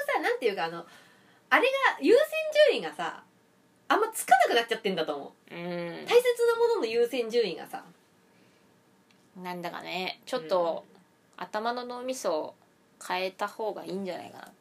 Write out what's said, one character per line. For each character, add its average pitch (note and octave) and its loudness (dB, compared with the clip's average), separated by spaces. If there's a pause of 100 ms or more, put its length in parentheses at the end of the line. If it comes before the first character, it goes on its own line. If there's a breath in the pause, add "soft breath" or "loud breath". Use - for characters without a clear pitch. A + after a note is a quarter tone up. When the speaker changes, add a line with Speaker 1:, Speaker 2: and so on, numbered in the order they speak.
(120)
Speaker 1:
さ、 A#4+ 0
な F#4+ 0
ん A#4+ -4
て A#3+ 0
い - 4
う G3 0
か、 F3 -2
あ E3 -4
の、 E3 -10 (680 soft breath)
あ C4+ 8
れ A#4 4
が、 C5+ 0
優 D#4+ 8
先 D5+ 6 (460)
順 - -4
位 - -4
が D#3+ -8
さ、 - -8 (640)
あ D#4+ 4
ん F#4 4
ま A4 2
つ - -8
か - 8
な E5+ 4
く - 0
な A#3 4
っ - -6
ち - -4
ゃ G#3+ 0
っ - -14
て G#3 -2
ん F#3+ -2
だ E3 -2
と D3+ -4
思 - -12 (160)
う。 - -14
Speaker 2:
う - -
ん。 E3+ -12
Speaker 1:
大 F3 -8
切 A#4+ 4
な A#4 4
も A#4 4 (100)
の - -2
の B3+ 0
優 A#3 2
先 A#3+ -4
順 A3+ 2
位 E3 -6
が - -12
さ。 - -12 (1500 soft breath)
Speaker 2:
な F3+ -10
ん F3 -8
だ F3 -6
か D#3+ -10
ね、 F3 -6
ち - -6
ょ B3+ -2
っ - -6
と、 E3+ 0
Speaker 1:
う - -20
ん。 - -20 (420)
Speaker 2:
頭 G#3+ -4
の B3 -8
脳 B3 -10
み B3+ -6
そ G3+ -2
を D#3 -4 (520)
変 F#3 -2
え F#3+ -4
た G3+ -6
方 G#3 -6
が - -12
い E3 -8
い - -8
ん G3 -6
じ F3+ -6
ゃ E3+ -8
な - -12
い - -18
か - -20
な。 - -20